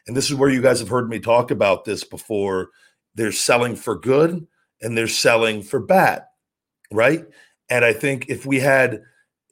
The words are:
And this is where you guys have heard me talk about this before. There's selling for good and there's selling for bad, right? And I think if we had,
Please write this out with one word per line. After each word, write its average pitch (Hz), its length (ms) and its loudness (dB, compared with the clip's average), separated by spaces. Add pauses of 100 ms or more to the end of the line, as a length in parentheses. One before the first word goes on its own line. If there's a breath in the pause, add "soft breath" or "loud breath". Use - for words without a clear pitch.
And 113 80 -6
this 135 140 -2
is 147 40 -4
where 139 160 2
you 127 100 0
guys 120 200 4
have 107 80 -8
heard 120 200 -2
me 113 120 -6
talk 120 320 0
about 101 320 0
this 101 180 -6
before. 95 680 -6 (440 soft breath)
There's 107 240 -4
selling 120 380 0
for 107 200 -6
good 156 520 0 (320)
and 113 180 -6
there's 113 180 -2
selling 113 460 2
for 131 160 -4
bad, 139 460 2 (640)
right? 135 340 2 (460 soft breath)
And 123 140 2
I 117 80 4
think 135 360 -4
if 123 160 -8
we 135 140 -2
had, 127 440 2 (500 soft breath)